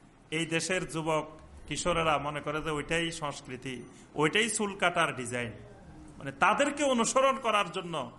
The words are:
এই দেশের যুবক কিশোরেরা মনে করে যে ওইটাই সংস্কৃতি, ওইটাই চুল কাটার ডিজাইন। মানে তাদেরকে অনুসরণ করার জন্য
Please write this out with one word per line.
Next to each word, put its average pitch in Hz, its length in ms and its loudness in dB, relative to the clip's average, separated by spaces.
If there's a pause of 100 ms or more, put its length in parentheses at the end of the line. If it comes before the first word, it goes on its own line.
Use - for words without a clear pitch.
(300)
এই 160 160 -2
দেশের 165 420 0
যুবক 156 500 -2 (280)
কিশোরেরা 160 520 2
মনে 143 220 -4
করে 147 220 -4
যে 160 80 -4
ওইটাই 165 420 0
সংস্কৃতি, 131 680 -8 (320)
ওইটাই 160 340 4
চুল 208 280 -2
কাটার 170 400 2
ডিজাইন। 120 360 -4 (680)
মানে 139 140 -10
তাদেরকে 285 520 4
অনুসরণ 262 520 4
করার 208 340 0
জন্য 165 480 -6